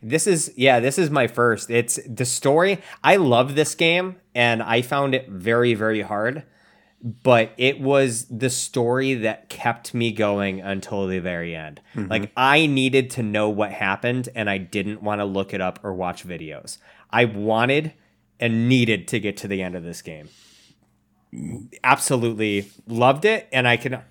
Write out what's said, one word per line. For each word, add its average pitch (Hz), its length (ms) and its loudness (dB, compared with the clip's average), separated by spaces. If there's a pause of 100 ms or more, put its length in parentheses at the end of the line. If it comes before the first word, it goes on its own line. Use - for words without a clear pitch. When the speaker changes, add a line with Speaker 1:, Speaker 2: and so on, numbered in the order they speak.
Speaker 1:
This 135 240 0
is, 170 300 0
yeah, 123 240 6
this 135 180 0
is 165 120 2
my 139 160 2
first. 117 440 0
It's 117 280 0 (100)
the 127 160 -4
story. 165 540 2 (260)
I 175 120 8
love 135 380 4
this 147 200 0
game, 180 420 0 (180)
and 120 280 2
I 117 180 0
found 139 340 0
it 127 140 -4
very, 113 460 0
very 110 280 -2
hard. 107 420 -4 (580)
But 117 560 2
it 131 200 2
was 135 520 0
the 123 200 -2
story 127 640 -2
that 110 360 -4
kept - 420 -4
me 117 180 0
going 101 520 -2
until 98 440 -6
the 92 120 -2
very 85 360 -6
end. 78 280 -14 (120)
Speaker 2:
Mm-hmm. 101 160 -6
Speaker 1:
Like, 95 240 -4
I 139 320 4
needed 131 460 2
to 123 100 -6
know 107 280 0
what 101 220 -2
happened, 120 600 -2
and 107 140 -4
I 98 100 -2
didn't 98 440 -6
want 104 180 -4
to 104 60 -2
look 98 260 -4
it 98 80 -6
up 92 220 -6
or 101 100 -8
watch 90 340 -8
videos. 80 520 -14 (320)
I 120 160 4
wanted 113 680 0 (460)
and 117 300 0
needed 113 380 2
to 117 140 -4
get 101 180 -6
to - 80 -12
the 98 160 -4
end 90 140 -8
of 85 80 -12
this 85 180 -14
game. 78 260 -16 (1500)
Absolutely 113 880 2 (160)
loved 123 380 2
it, 214 280 0
and 127 140 2
I 120 120 6
can 123 320 -6